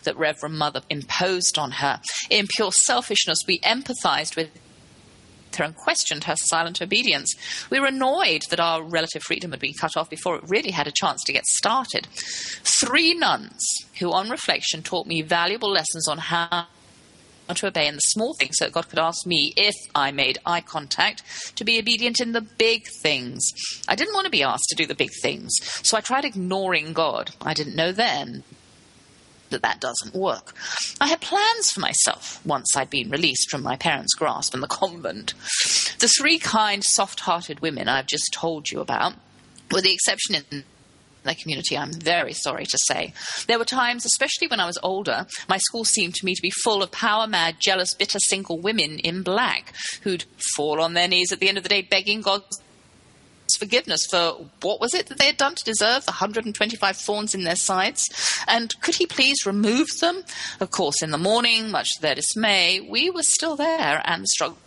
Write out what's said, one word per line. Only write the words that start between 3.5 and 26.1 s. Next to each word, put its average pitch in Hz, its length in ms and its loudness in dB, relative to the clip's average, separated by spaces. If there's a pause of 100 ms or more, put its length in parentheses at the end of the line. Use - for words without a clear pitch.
empathized 196 720 0
with 160 160 -2 (1040)
her - 80 -2
and 156 140 -4
questioned - 480 0
her 165 120 -2
silent 170 460 0
obedience. 202 500 0 (380)
We 262 80 2
were 277 80 4
annoyed 262 640 2
that 170 80 0
our 165 240 2
relative 160 400 -2
freedom - 300 -4
had 135 80 -10
been 139 200 -6
cut 156 160 0
off 156 140 -2
before 165 240 -2
it 151 140 -8
really 214 240 0
had 147 160 0
a 147 40 -8
chance - 300 0
to - 100 -2
get 135 140 0
started. - 600 0 (720)
Three 320 340 4
nuns, 180 500 0 (360)
who 175 100 0
on 190 200 0
reflection - 520 -2
taught - 240 -4
me 165 160 0
valuable 175 480 2
lessons 160 380 0
on 143 100 -2
how 170 480 -2 (880)
to 202 120 -2
obey 165 200 2
in 147 80 0
the 147 60 -12
small 226 340 2
things 277 220 -2
so - 80 2
that - 80 -4
God 165 160 -2
could - 100 0
ask 165 280 0
me, 160 280 2
if 202 200 4 (200)
I 139 180 4
made 135 340 0
eye 170 160 0
contact, 165 600 0 (340)
to - 80 -6
be 226 140 2
obedient 233 400 2
in 233 140 0
the 233 80 2
big 226 460 2 (160)
things. 131 500 0 (340)
I - 80 4
didn't 339 200 0
want 381 100 2
to 381 60 -2
be 160 120 2
asked 127 280 0
to 156 40 -2
do 160 120 0
the 143 80 -4
big 131 160 0 (100)
things, 139 400 -4
so - 360 0
I 214 40 2
tried 269 240 -2